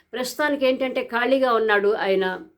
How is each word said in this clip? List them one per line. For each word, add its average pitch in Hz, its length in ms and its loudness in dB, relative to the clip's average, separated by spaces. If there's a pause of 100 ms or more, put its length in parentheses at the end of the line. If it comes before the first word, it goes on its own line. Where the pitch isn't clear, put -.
(120)
ప్రస్తుతానికి 262 540 -2
ఏంటంటే 254 380 -2
ఖాళీగా 247 480 0
ఉన్నాడు 214 420 2
ఆయన, 190 460 0 (180)